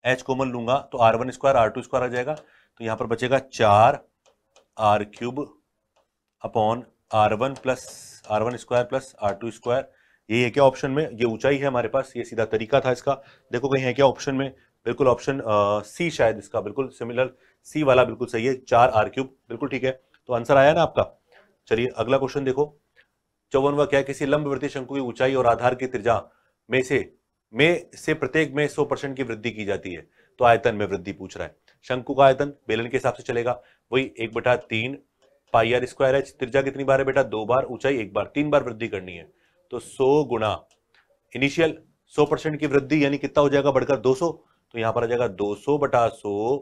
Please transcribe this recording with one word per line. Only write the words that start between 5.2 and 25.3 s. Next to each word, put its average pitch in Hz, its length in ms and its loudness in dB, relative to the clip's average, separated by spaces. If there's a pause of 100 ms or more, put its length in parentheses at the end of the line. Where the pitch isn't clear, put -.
upon 113 400 -2 (320)
आर 107 200 4
वन 135 200 -4
प्लस, - 760 -8
आर 107 120 0
वन 120 140 -4
स्क्वायर 123 280 -2
प्लस 127 380 -6
आर 101 120 -2
टू 117 160 -8
स्क्वायर। 123 400 -4 (400)
ये 120 140 2
है 120 60 0
क्या 139 140 4
ऑप्शन 135 260 2
में? 143 200 -2
ये 117 140 -2
ऊंचाई 120 320 0
है 135 100 -4
हमारे 123 220 -2
पास, 135 280 -4
ये 117 80 -6
सीधा 113 200 -4
तरीका 113 360 0
था 131 120 -2
इसका। 135 220 -2 (380)
देखो 123 160 -4
कहीं 131 160 0
है 123 80 0
क्या 135 140 4
ऑप्शन 135 280 -2
में? 135 160 -4 (360)
बिल्कुल 127 220 2
ऑप्शन, 135 320 0
अ, 104 420 0
सी 170 280 -6
शायद 113 280 0
इसका, 107 220 -6
बिल्कुल 104 280 -6
सिमिलर 123 460 -6 (300)
सी - 180 -6
वाला 131 220 6
बिल्कुल 117 220 -4
सही 113 200 -2
है, 131 140 0
चार 123 300 4
आर 107 180 2
क्यूब, 131 280 -8 (120)
बिल्कुल 117 200 -8
ठीक 127 160 -6
है। 131 80 0 (360)
तो 131 40 -4
आंसर 117 240 2
आया 139 160 8
ना 165 100 2
आपका। - 380 -2 (480)
चलिए 120 280 0
अगला 117 220 0
क्वेश्चन 135 260 -4
देखो, 135 320 -2 (760)
चौवनवा 143 320 2
क्या 139 140 2
है? 139 60 2
किसी 139 220 -6
लंबवृत्तीय 143 420 -2
शंकु 131 260 -8
की 139 60 -2
ऊंचाई 131 340 -2